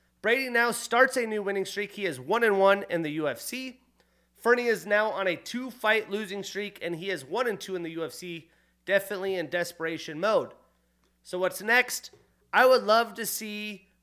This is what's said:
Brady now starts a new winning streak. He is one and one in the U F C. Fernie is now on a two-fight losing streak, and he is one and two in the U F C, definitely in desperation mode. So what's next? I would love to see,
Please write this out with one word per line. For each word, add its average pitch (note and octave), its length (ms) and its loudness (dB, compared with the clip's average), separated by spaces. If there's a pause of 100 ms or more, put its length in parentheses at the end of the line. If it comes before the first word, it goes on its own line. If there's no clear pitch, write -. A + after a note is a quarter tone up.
(220)
Brady B3+ 280 0
now A#3+ 200 4
starts C4 460 2
a A#3+ 100 0
new G#3+ 160 -4
winning G3 220 -2
streak. G3+ 260 -6
He G3+ 160 -6
is C#3 140 -4
one G3+ 240 0
and G3+ 160 4
one G3 280 6
in E3+ 140 -2
the D3+ 80 -2
U D3+ 180 -2
F B2 120 -4
C. B3+ 400 -10 (560)
Fernie A#3+ 300 4
is G#3 180 0
now G#3 260 2
on F#3+ 160 -2
a F3 100 0
two-fight A3+ 760 -2
losing G3 320 -6
streak, G3+ 400 -8
and E3+ 140 -4
he F3+ 120 -8
is E3 160 -6
one G#3+ 240 -2
and G#3+ 100 -4
two F#3+ 180 -8
in F3 60 -6
the E3 100 -8
U E3 120 -6
F C#3+ 80 -8
C, E3+ 380 -14 (340)
definitely G3 520 0
in E3 120 -4
desperation E3 720 -6
mode. F3 320 2 (720)
So - 160 -8
what's F#3 240 -2
next? A#3+ 480 0 (420)
I B3 140 8
would B3+ 160 6
love G#3+ 320 4
to A3 100 -8
see, G#3 640 -8 (140)